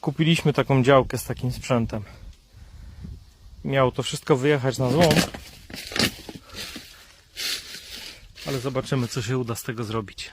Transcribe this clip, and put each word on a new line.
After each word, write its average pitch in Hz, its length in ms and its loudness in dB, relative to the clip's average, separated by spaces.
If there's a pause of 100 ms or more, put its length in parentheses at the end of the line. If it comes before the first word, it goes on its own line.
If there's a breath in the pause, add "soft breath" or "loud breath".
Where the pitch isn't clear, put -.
Kupiliśmy 160 520 2
taką 135 300 4
działkę 131 340 6
z - 60 -6
takim 123 280 -4
sprzętem. 117 520 -2 (1600 loud breath)
Miało 135 260 2
to 131 120 -6
wszystko - 340 0
wyjechać 131 400 2
na 127 120 2
złom. 151 240 6 (3250 loud breath)
Ale 139 120 -4
zobaczymy, 127 480 -2
co 127 140 -4
się 123 160 -2
uda 117 180 -4
z - 80 -10
tego 120 200 -6
zrobić. 107 500 -6